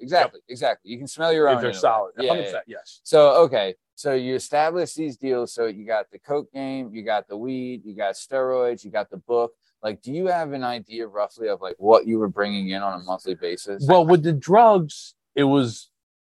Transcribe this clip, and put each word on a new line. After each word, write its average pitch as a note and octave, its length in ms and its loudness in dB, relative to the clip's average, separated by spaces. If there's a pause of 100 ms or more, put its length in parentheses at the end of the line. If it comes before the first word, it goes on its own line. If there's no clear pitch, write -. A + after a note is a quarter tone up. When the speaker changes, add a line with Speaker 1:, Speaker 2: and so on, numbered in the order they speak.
Speaker 1:
exactly, C#3 400 0
Speaker 2:
Yep. - 120 -20
Speaker 1:
exactly. A#2+ 380 -4
You A#2+ 80 -10
can C#3 80 -14
smell E3 260 -2
your D#3 160 4
Speaker 2:
If C3 80 4
Speaker 1:
own A#2+ 60 -2
Speaker 2:
they're B2 80 -2
Speaker 1:
in - 60 -8
a - 20 -12
way. - 20 -12
Speaker 2:
solid. A2 380 0
Speaker 1:
Yeah, C3 100 -2
Speaker 2:
hundred A2+ 160 0
percent, F#2 220 -8
Speaker 1:
yeah. A2 120 -18
Speaker 2:
yes. - 260 -20
Speaker 1:
So, D3 400 8
okay. G#2+ 300 0 (200)
So C#3+ 200 -4
you B2+ 200 -2
establish D#3 600 -2
these D3+ 220 -8
deals. B2+ 380 -4
So A#2 120 -2
you G#2 200 -10
got G#2+ 240 -4
the G2+ 80 -20
coke D3 340 -6
game, C3+ 400 -10
you A2 120 -12
got G#2+ 240 -4
the G2+ 80 -10
weed, B2+ 480 -8
you G#2 100 -16
got G2 220 -4
steroids, B2+ 680 -2
you G2+ 60 -18
got G#2 180 -6
the G2 100 -16
book. A#2 340 -2 (300)
Like, G#2+ 200 -8
do C3 100 -12
you F3 140 -4
have E3 260 -2
an C3 120 -8
idea A2+ 420 -8
roughly G#2 420 -6
of, G2 120 -4
like, F#2 180 -10
what G#2 280 6
you A2+ 120 0
were G#2+ 100 0
bringing G2+ 420 -4
in F#2+ 120 -6
on F#2+ 180 -6
a F2+ 40 -18
monthly F#2 300 -6
basis? F#2 520 -6
Speaker 2:
Well, F3 180 8
with E3 200 6
the E3 80 0
drugs, F#3 800 4 (200)
it C#3+ 100 2
was, C3+ 460 0 (420)